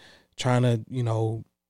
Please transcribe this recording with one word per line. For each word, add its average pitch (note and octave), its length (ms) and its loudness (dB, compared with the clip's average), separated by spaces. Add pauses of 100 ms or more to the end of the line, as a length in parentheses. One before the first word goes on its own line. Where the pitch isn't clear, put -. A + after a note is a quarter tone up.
(360)
trying B2 260 2
to, A#2 260 2
you B2+ 160 -4
know, A2+ 400 -2 (260)